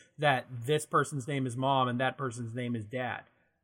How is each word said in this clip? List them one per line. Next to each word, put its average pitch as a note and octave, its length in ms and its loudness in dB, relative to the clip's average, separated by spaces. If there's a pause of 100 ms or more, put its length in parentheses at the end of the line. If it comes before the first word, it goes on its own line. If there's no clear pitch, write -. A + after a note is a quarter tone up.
(180)
that C#3+ 320 4
this B2+ 340 0
person's D3 420 0
name C3+ 200 0
is A#2+ 100 -4
mom C3 320 4
and A#2+ 120 0
that B2+ 180 0
person's A#2 360 -6
name A#2+ 220 -4
is G#2+ 80 -4
dad. A#2 380 -6 (420)